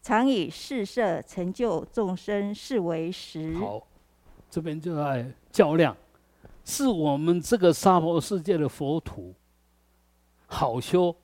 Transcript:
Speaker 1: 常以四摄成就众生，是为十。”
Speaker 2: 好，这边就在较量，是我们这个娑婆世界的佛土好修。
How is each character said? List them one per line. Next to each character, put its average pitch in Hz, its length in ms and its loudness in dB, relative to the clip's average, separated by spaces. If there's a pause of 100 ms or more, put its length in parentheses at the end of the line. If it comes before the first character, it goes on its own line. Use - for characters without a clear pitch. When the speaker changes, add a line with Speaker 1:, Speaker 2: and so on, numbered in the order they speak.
Speaker 1:
常 247 260 2
以 190 220 2
四 240 340 -6
摄 196 380 -2
成 180 300 -6
就 196 400 -2
众 190 220 -2
生， 202 400 -4
是 233 260 -4
为 165 320 -2
十。” 160 460 -8
Speaker 2:
好， 185 280 -8 (640)
这 170 120 -4
边 160 180 -6
就 165 160 -6
在 131 340 -2 (220)
较 160 220 4
量， 156 200 4 (680)
是 - 240 -2
我 151 300 2
们 170 220 2
这 226 180 0
个 180 120 6
娑 185 300 6
婆 165 180 0
世 185 220 -2
界 170 160 0
的 151 100 0
佛 147 340 -2
土 92 340 -14 (1120)
好 127 340 -2
修。 175 440 2